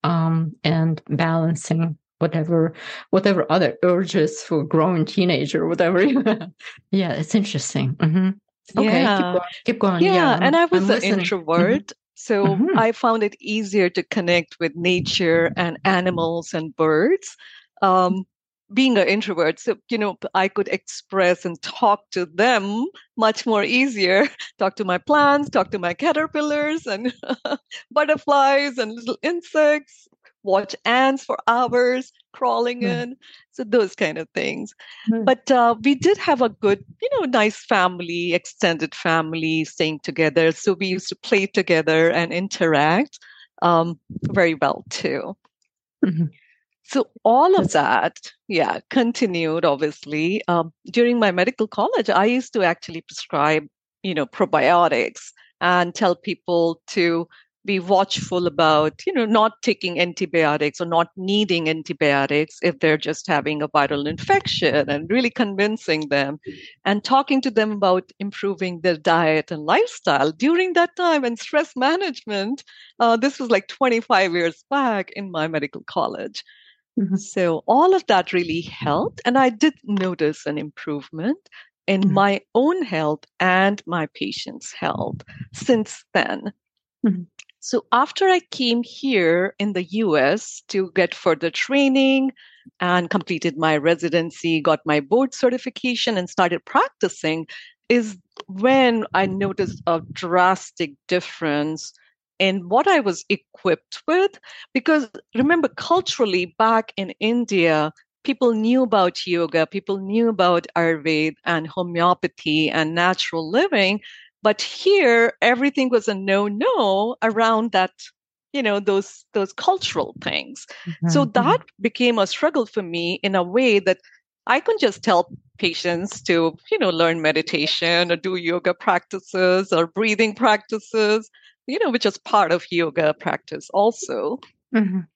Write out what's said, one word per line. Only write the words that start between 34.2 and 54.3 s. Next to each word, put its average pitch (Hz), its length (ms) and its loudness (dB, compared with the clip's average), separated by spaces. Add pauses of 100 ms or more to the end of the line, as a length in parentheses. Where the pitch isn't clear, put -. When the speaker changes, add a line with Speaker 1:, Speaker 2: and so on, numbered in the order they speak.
Speaker 2:
things. - 400 -6 (320)
Speaker 1:
Hmm. 226 180 -2
Speaker 2:
But, 254 260 2
uh, 233 320 4
we 277 120 4
did 359 240 2
have 277 240 0
a 233 60 2
good, 202 360 0 (180)
you 480 100 -4
know, 440 140 -2
nice 214 380 0
family, 175 680 0
extended 170 600 -2
family 160 720 -2
staying 156 360 -4
together. 160 520 0
So 196 220 -2
we 180 120 -6
used 185 220 -6
to - 80 -10
play 196 300 0
together 160 640 2
and 170 220 -2
interact, 170 840 0 (440)
um, 170 360 2 (340)
very 170 220 2
well 143 360 -2
too. - 460 -6 (680)
Speaker 1:
Mm-hmm. 170 220 0 (560)
Speaker 2:
So - 260 -2 (160)
all 277 300 6
of - 180 2
Speaker 1:
That's - 0 -
Speaker 2:
that, 127 600 0 (140)
yeah, 160 340 0 (100)
continued, 175 760 0
obviously. 151 840 -2
Um, 165 240 2 (180)
during 240 280 2
my 214 140 4
medical 190 340 0
college, 262 440 -2
I 190 160 4
used 247 260 -2
to 220 100 0
actually 170 380 -4
prescribe, 151 640 -2 (360)
you 190 120 -6
know, 147 120 -2
probiotics 156 1040 2 (300)